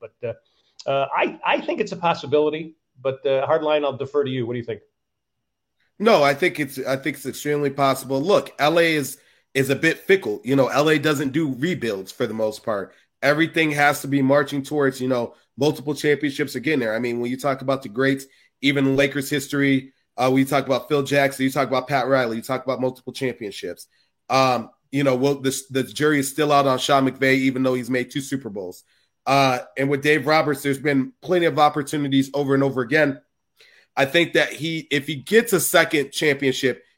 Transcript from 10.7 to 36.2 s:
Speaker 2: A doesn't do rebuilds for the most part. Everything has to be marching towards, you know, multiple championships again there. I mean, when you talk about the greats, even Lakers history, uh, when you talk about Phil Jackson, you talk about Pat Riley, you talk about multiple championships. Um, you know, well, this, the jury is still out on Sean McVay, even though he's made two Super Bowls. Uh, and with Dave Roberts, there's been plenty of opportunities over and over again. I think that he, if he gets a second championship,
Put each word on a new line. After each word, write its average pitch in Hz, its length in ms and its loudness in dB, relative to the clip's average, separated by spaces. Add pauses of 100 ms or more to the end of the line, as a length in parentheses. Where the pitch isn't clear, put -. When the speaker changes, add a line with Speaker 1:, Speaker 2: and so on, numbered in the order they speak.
Speaker 2:
A 156 80 4
doesn't 143 340 0
do 147 220 -2
rebuilds 113 580 -4
for 123 140 -2
the 107 80 -6
most 110 300 -4
part. 98 280 -6 (300)
Everything 156 500 2
has 143 300 2
to 139 60 -8
be 139 120 2
marching 139 420 2
towards, 135 380 -2
you 127 80 -4
know, 120 260 -2 (220)
multiple 143 380 -2
championships 143 600 -2
again 135 260 -2
there. 110 140 -2
I 113 40 -2
mean, 120 220 -4
when 123 100 -4
you 131 80 -6
talk 135 240 -4
about 135 200 -2
the - 60 -14
greats, 135 380 0 (340)
even 135 360 2
Lakers 139 340 0
history, 139 640 0 (260)
uh, 127 100 2
when 131 120 4
you 135 40 4
talk 135 220 0
about 131 220 -2
Phil 143 140 0
Jackson, 139 420 0
you 135 60 0
talk 135 180 -2
about 127 200 -2
Pat 131 200 0
Riley, 123 280 2
you 117 60 -8
talk 127 220 -6
about 127 160 -2
multiple 127 320 -6
championships. 107 760 -8 (420)
Um, 127 420 2 (220)
you 139 100 0
know, 135 140 2
well, 135 200 2
this, 135 320 -4
the 131 140 -2
jury 143 360 0
is 139 120 -2
still 147 220 0
out 139 140 4
on 131 120 2
Sean 135 300 2
McVay, 135 280 2
even 131 260 0
though 131 120 2
he's 120 160 -6
made 127 200 -2
two 143 100 -6
Super 135 300 -8
Bowls. 95 340 -12 (400)
Uh, 131 360 2 (180)
and 139 100 0
with 139 140 -2
Dave 147 240 2
Roberts, 151 360 2
there's 135 160 0
been 135 340 0 (100)
plenty 175 240 2
of 151 120 0
opportunities 143 760 2
over 139 200 0
and 135 80 4
over 131 200 0
again. 139 380 0 (760)
I 139 80 4
think 165 300 2
that 151 180 2
he, 160 380 -6
if 139 160 -2
he 160 100 -6
gets 220 380 2
a 170 60 4
second 160 520 2
championship, 135 720 0 (140)